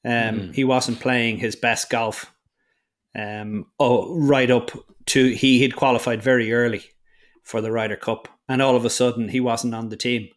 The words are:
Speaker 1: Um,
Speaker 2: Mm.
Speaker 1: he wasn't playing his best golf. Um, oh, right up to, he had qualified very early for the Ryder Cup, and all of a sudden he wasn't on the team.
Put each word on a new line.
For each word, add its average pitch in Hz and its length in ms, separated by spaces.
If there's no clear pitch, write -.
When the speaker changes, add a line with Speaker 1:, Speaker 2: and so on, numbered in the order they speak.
Speaker 1:
Um, 120 60
Speaker 2:
Mm. 107 420
Speaker 1:
he 135 100
wasn't 127 360
playing 120 380
his 110 180
best - 320
golf. 113 420
Um, 107 480
oh, 123 380
right 139 320
up 123 200
to, 131 220
he 127 340
had 131 140
qualified 120 460
very 117 300
early 117 300
for 113 200
the 110 100
Ryder 110 240
Cup, - 320
and 131 140
all 135 160
of 117 80
a 117 60
sudden 120 400
he 127 100
wasn't 117 340
on 113 140
the 107 80
team. 117 400